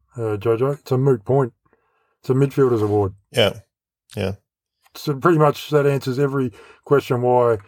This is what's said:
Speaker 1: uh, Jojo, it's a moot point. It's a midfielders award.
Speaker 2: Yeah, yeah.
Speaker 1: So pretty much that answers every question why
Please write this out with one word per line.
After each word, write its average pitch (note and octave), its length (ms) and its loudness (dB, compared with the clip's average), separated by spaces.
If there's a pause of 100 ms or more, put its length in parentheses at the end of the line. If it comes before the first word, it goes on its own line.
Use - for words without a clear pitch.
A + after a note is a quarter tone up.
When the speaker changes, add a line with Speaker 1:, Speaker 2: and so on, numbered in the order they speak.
(160)
Speaker 1:
uh, A2 220 -6
Jojo, A#2 420 -2
it's - 120 -8
a C3 60 0
moot C3 280 0
point. C3+ 260 0 (680)
It's - 80 -8
a C3 40 2
midfielders C3 500 2
award. G#2 300 0 (180)
Speaker 2:
Yeah, G#2+ 280 0 (560)
yeah. G2+ 180 -4 (600)
Speaker 1:
So D3 200 -6
pretty D#3+ 240 2
much D3 320 0
that D3 140 2
answers C3+ 340 -2
every C3+ 320 -2 (340)
question C3+ 380 0
why B2 340 2 (100)